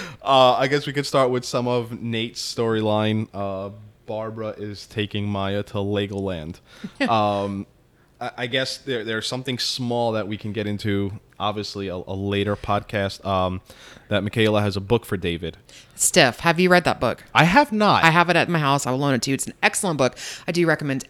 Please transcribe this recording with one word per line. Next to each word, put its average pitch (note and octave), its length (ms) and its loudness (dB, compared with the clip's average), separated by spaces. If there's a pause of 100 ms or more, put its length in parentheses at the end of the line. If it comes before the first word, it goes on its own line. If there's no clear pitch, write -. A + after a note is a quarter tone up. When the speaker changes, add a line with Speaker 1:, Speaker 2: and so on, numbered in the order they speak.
(220)
Speaker 1:
Uh, C3 320 6
I C3 140 2
guess C#3+ 180 0
we D3 60 -6
could C#3 140 -4
start C3+ 240 2
with B2 140 -2
some B2 240 -2
of A#2+ 320 -2
Nate's A2+ 400 -4 (140)
storyline. G#2+ 800 0
Uh, G2 360 -6 (360)
Barbara A2 420 -8 (100)
is G2+ 280 -12
taking G#2 420 -4
Maya G2+ 360 -2
to - 140 -18
Legoland. G2 800 -4 (400)
Speaker 2:
<laughs> C4+ 80 0
Speaker 1:
Um, G2+ 580 0 (540)
I, B2 180 -8
I B2 80 -6
guess C3 320 -4
there, A#2+ 260 -6
there's A2 220 -4
something B2+ 320 -6
small A#2+ 540 -2
that G#2+ 160 -4
we G#2+ 100 -6
can G#2+ 140 -8
get G#2+ 140 -4
into, G2+ 460 -2 (260)
obviously, G2+ 500 -4
a, F2+ 80 -6
a F#2 180 -8
later G2+ 420 0
podcast, G2+ 720 -4
um, F#2 340 0 (480)
that G#2 140 0
Michaela G#2+ 400 2
has G2+ 140 0
a G2 40 -2
book G2 240 0
for - 120 -6
David. E2+ 400 -4 (380)
Speaker 2:
Stiff. - 460 2
Have E3 200 2
you F3+ 100 4
read F3 140 6
that - 160 0
book? - 240 -2 (100)
Speaker 1:
I B2+ 100 8
have A3+ 280 6
not. G3 320 4
Speaker 2:
I E3 60 8
have E3+ 200 4
it E3 60 4
at D3+ 120 4
my E3+ 100 2
house. C#3+ 280 2
I B2 60 0
will C3 60 0
loan C#3+ 160 2
it A#2+ 80 0
to - 80 -4
you. C3+ 40 2
It's B2+ 120 -6
an - 160 -12
excellent F#3+ 360 0
book. B2+ 180 2 (300)
I F3 60 -4
do E3+ 140 2
recommend D3 440 -2